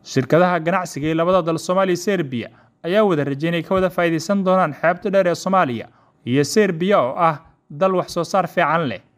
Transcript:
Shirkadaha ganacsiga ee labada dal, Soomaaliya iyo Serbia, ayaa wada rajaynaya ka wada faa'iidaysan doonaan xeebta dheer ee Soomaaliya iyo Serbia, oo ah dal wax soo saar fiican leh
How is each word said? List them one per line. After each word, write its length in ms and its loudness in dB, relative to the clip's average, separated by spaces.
Shirkadaha 580 2
ganacsiga 480 -4
ee 60 -2
labada 280 2
dal, 160 -2
Soomaaliya 340 0
iyo 100 -2
Serbia, 460 -4
ayaa 220 2
wada 200 0
rajaynaya 380 -2
ka 120 -4
wada 160 2
faa'iidaysan 540 0
doonaan 280 2
xeebta 400 -2
dheer 160 2
ee 60 0
Soomaaliya 520 0
iyo 200 2
Serbia, 600 2
oo 160 -4
ah 240 0
dal 240 0
wax 220 -2
soo 80 -2
saar 240 0
fiican 400 0
leh 120 -6